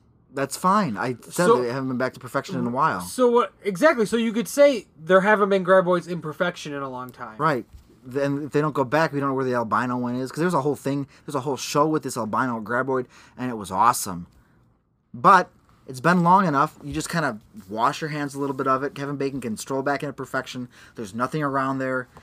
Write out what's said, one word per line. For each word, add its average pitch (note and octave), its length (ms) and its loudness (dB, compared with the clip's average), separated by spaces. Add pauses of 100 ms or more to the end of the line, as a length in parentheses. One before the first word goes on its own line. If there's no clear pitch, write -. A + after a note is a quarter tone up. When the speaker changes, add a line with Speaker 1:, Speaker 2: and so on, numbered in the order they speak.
(320)
Speaker 1:
That's C3+ 240 -4
fine. F#3 400 2
I A#2 280 -4
said - 80 -20 (160)
Speaker 2:
So - 120 6
Speaker 1:
they B2 80 -2
haven't C3 200 -4
been B2+ 100 -4
back B2+ 160 -2
to - 60 -18
Perfection C3 380 -6
in A#2+ 80 -2
a A#2+ 40 -2
while. C3 320 0
Speaker 2:
So B3 280 2
what, A#3 220 2 (100)
exactly, A3+ 440 2
so G#3+ 100 -2
you A#3 160 0
could G#3 160 -4
say C#4+ 380 4 (120)
there F3+ 220 6
haven't G3+ 300 4
been G3 160 0
Graboids F3+ 420 4
in F3 140 -8
Perfection D#3+ 500 -6
in C#3+ 80 -8
a C#3 80 -8
long B2+ 220 -12
time. A#2 260 -16
Speaker 1:
Right. C#3 300 0 (360)
Then C#3 420 -2
if C3+ 80 -10
they D3 100 2
don't D3+ 120 0
go C#3 100 2
back, D3 280 0
we C#3+ 80 -4
don't C#3 80 -2
know C3+ 60 -2
where C3 100 -2
the B2+ 120 0
albino A#2+ 420 0
one B2 160 -4
is. B2+ 180 -6
'Cause C#3+ 80 -6
there's F3 140 0
a C#3 80 2
whole C#3+ 140 0
thing, C#3 300 -4 (200)
there's - 80 -12
a C#3 60 0
whole B2 180 -4
show D3+ 280 2
with D#3 160 0
this C3 140 -6
albino A#2 440 -2
Graboid, B2+ 440 -2 (320)
and B2+ 140 -6
it A#2 80 -8
was G2 120 -10
awesome. F#2+ 560 2 (840)
But F3+ 380 4 (360)
it's C3 140 -14
been E3+ 220 4
long F#3 240 6
enough. D3 360 0
You C#3+ 120 -12
just D#3 160 -6
kinda C#3 300 -2 (280)
wash A#2 320 0
your D#3+ 80 -6
hands D3 260 -6
a C#3 60 -8
little C#3 160 -4
bit C3+ 100 -2
of C3 180 2
it. C#3+ 100 -6
Kevin C#3+ 220 -6
Bacon C#3 260 -4
can A2 160 -6
stroll C3+ 240 -4
back C#3 200 -2
into C#3+ 120 -8
Perfection. B2+ 540 -8 (260)
There's G#2 200 -12
nothing B2+ 280 -2
around C3+ 360 -2
there. C3 300 -4 (140)